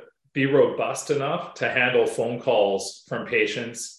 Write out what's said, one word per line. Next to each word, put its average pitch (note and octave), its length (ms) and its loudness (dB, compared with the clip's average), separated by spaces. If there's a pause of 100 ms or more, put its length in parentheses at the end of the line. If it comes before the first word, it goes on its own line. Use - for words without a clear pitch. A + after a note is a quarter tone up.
(340)
be C3+ 120 0
robust B2+ 640 2
enough D3 440 -4
to A#2+ 140 -2
handle B2 380 2
phone A#2+ 320 -2
calls G2+ 680 0
from A#2 180 -8
patients, A#2 720 -4